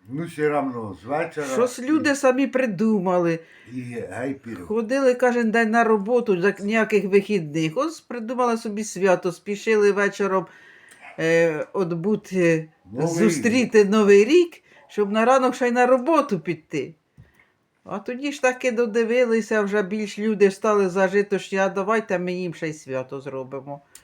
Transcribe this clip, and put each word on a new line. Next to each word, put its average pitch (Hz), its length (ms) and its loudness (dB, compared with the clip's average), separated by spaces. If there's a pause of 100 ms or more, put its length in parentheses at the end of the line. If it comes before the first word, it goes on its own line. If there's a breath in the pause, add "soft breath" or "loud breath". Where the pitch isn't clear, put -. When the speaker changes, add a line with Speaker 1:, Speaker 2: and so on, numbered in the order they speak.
Speaker 1:
Ну, 147 160 -8
все 151 240 -10
равно, 120 540 -8
з - 20 -20
вечора 147 420 -8
Speaker 2:
Щось 247 320 -4
Speaker 1:
і 240 40 -12
Speaker 2:
люди 294 320 0
самі 269 320 0
придумали. 190 920 0 (340 loud breath)
Speaker 1:
І 127 80 -10 (300)
гей 127 240 -6
піру. 110 320 -14
Speaker 2:
Ходили 247 480 0
кожен 240 360 0
день 226 200 2
на 226 140 4
роботу, 220 580 2
так 196 180 0
ніяких 214 440 0
вихідних. 175 720 0
Ось 311 240 -4
придумали 240 560 -4
собі 214 280 -6
свято, 180 480 0
спішили 208 600 0
вечором, 196 540 0 (720 loud breath)
е, 165 540 2
от 185 200 -2
бути, 170 760 0 (240)
Speaker 1:
Новий 160 160 -2
Speaker 2:
зустріти 220 760 2
Speaker 1:
рік. 196 80 4
Speaker 2:
Новий 202 340 6
рік, 339 380 2 (260 soft breath)
щоб 208 240 -2
на 220 120 2
ранок 254 300 4
ще 247 140 0
й 240 40 0
на 247 140 4
роботу 254 540 2
піти. 156 540 -8 (880 soft breath)
А - 140 -10
тоді 247 340 -8
ж 277 100 -10
таки 254 300 0
додивилися, 226 920 0
вже 202 200 0
більш 202 360 -6
люди 202 320 4
стали 202 380 0
зажиточні, 190 680 0
а 190 100 2
давайте 196 500 -2
ми 180 140 -4
їм 180 220 -6
ще 165 140 -6
й 151 40 -6
свято 131 480 -8
зробимо. 135 600 -12 (240 soft breath)